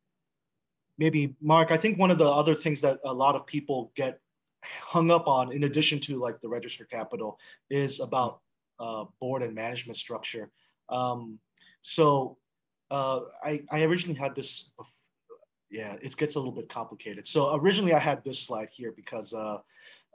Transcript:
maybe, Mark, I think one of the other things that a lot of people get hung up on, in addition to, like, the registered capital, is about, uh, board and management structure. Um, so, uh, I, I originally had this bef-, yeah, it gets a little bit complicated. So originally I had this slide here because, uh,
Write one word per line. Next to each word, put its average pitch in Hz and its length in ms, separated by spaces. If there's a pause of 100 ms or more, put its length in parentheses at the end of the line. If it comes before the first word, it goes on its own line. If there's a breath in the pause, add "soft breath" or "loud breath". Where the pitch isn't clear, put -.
(960)
maybe, 147 440
Mark, 160 300
I 160 60
think 214 200
one 185 140
of 175 60
the 156 120
other 151 260
things 156 260
that 139 220
a 131 100
lot 135 220
of 131 100
people 139 500
get 131 240 (440)
hung - 480
up 170 160
on, 127 240
in 143 120
addition 147 380
to, 139 160
like, 123 220
the 117 100
registered 117 400
capital, 110 500 (300 loud breath)
is 139 300
about, 127 400 (400)
uh, 113 260 (140)
board 127 240
and 113 100
management 117 440
structure. 110 520 (400)
Um, 120 500 (420 soft breath)
so, 143 560 (540)
uh, 135 300 (220)
I, 147 280
I 156 120
originally 170 340
had 135 180
this - 440
bef-, - 220 (680)
yeah, 107 320
it 139 140
gets 151 200
a 151 40
little 127 140
bit 120 160
complicated. 107 580
So 143 280
originally 180 380
I 151 60
had 151 240
this 131 160
slide 110 320
here 117 240
because, 107 380
uh, 107 240 (580 soft breath)